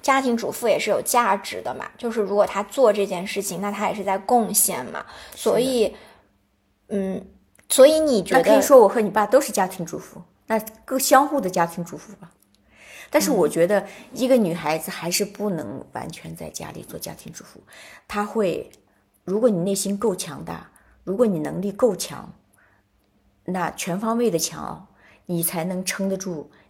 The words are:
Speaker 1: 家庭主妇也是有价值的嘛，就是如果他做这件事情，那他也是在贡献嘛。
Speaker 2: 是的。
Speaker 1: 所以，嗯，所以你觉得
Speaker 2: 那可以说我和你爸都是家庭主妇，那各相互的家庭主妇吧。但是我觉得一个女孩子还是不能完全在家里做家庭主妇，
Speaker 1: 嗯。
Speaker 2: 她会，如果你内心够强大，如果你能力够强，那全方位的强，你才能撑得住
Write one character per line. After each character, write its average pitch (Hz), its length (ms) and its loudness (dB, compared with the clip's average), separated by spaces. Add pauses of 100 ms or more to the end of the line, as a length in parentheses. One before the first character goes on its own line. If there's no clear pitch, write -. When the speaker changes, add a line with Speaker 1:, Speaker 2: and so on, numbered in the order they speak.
Speaker 1:
家 269 180 2
庭 247 160 0
主 - 160 -4
妇 240 160 -2
也 - 100 4
是 214 120 -2
有 151 100 2
价 233 340 2
值 - 280 -8
的 123 120 -8
嘛， - 120 -10 (100)
就 233 140 -6
是 226 100 -2
如 202 160 -2
果 202 80 6
他 - 200 -2
做 226 280 4
这 202 140 0
件 185 200 -6
事 208 140 -6
情， 185 220 -6
那 202 100 -4
他 202 160 -4
也 - 60 -2
是 202 100 -8
在 196 140 0
贡 214 340 0
献 175 320 0
嘛。 78 220 -12 (280)
Speaker 2:
是 - 20 -20
的。 - 20 -16
Speaker 1:
所 202 200 0
以， 247 380 0 (920)
嗯， 190 360 -4 (460)
所 262 160 10
以 311 120 6
你 277 240 2
觉 - 120 -2
得 254 80 6
Speaker 2:
那 - 40 -6
可 - 80 8
以 269 60 8
说 262 180 8
我 214 80 12
和 233 140 2
你 208 80 0
爸 208 160 2
都 247 160 4
是 240 100 -2
家 196 160 0
庭 175 200 -8
主 156 120 -10
妇， - 220 -18 (280)
那 220 120 0 (240)
各 262 140 -4
相 277 280 6
互 285 140 -2
的 190 80 -2
家 175 160 0
庭 170 180 -4
主 170 140 -12
妇 - 200 -20
吧。 - 140 -20 (800)
但 302 80 4
是 302 120 2
我 180 160 4
觉 165 180 2
得 196 180 2 (280)
一 247 160 0
个 262 80 8
女 185 180 2
孩 160 240 -2
子 160 100 -10
还 175 220 -8
是 202 140 -2
不 202 260 -6
能 147 340 -8 (100)
完 120 180 -10
全 165 240 -16
在 160 120 -12
家 156 220 -14
里 - 140 -16
做 - 120 -14
家 160 160 -12
庭 - 200 -18
主 - 100 -18
妇， - 160 -20
Speaker 1:
嗯。 - 80 -20 (400)
Speaker 2:
她 208 180 -6
会， 202 460 -2 (540)
如 196 160 -4
果 247 100 4
你 190 80 0
内 196 160 -2
心 196 240 -4
够 208 160 0
强 156 300 -10
大， 165 260 -14 (320)
如 190 140 -6
果 240 100 4
你 180 140 0
能 151 200 -6
力 196 120 -4
够 208 240 2
强， - 360 -12 (1120)
那 180 260 -4
全 175 260 -6
方 226 180 -2
位 233 140 0
的 170 80 0
强， 156 480 -8 (400)
你 170 160 -2
才 170 220 -4
能 185 200 -6
撑 190 240 -4
得 190 80 -2
住 175 360 -10 (180)